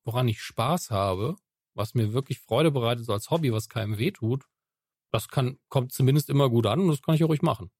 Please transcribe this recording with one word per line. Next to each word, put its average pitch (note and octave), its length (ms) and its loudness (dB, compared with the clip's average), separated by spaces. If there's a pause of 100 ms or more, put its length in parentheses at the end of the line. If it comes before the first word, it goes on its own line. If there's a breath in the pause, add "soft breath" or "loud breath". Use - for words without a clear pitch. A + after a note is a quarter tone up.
woran A#2+ 240 0
ich A2 140 -2
Spaß C#3+ 480 -2
habe, G2+ 460 -2 (380)
was G2+ 200 -4
mir A2 180 0
wirklich C3 280 -4
Freude D3+ 300 2
bereitet, A#2+ 360 -2
so A2+ 60 -2
als G2+ 180 -6
Hobby, D#3 220 0
was A2 160 -4
keinem G#2+ 300 -6
wehtut, B2+ 460 -4 (680)
das - 160 -2
kann, C3 300 -2 (100)
kommt B2+ 240 -2
zumindest C3+ 380 2
immer C#3 200 4
gut A#2 160 4
an A#2 140 2
und F#3+ 80 2
das D3+ 140 0
kann E3 120 2
ich D#3 100 4
auch D#3 40 4
ruhig D#3 140 -2
machen. A#2 380 -2